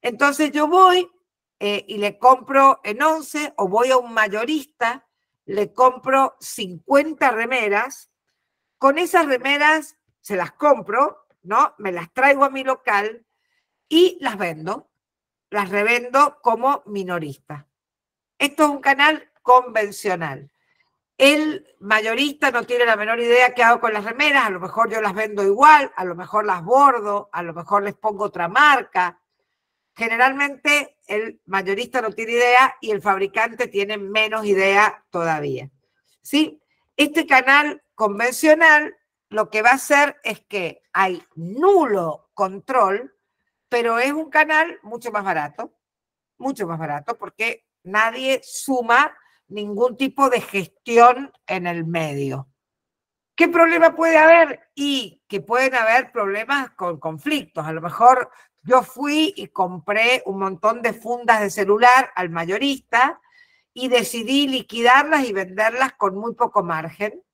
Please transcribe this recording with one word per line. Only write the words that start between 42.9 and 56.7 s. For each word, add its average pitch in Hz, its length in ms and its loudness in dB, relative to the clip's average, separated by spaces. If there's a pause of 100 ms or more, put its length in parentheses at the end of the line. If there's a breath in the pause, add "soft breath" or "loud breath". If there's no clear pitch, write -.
pero 233 280 -2
es 262 140 0
un 311 180 -8
canal 311 540 0
mucho 226 280 -12
más 208 120 -4
barato, 165 500 -6 (640)
mucho 240 300 -8
más 165 100 -8
barato, 151 400 -8
porque - 480 -10 (160)
nadie 226 640 -2
suma 254 720 -2 (300 soft breath)
ningún 208 500 -4
tipo 269 320 0
de 240 120 0
gestión 233 920 2 (140)
en 180 180 -6
el 170 200 -6
medio. 143 640 -6 (880)
¿Qué 339 120 2
problema 330 480 4
puede 330 220 2
haber? 320 580 4
Y 269 520 -6
que 196 140 -8
pueden 254 320 -2
haber 233 380 0
problemas 226 600 -4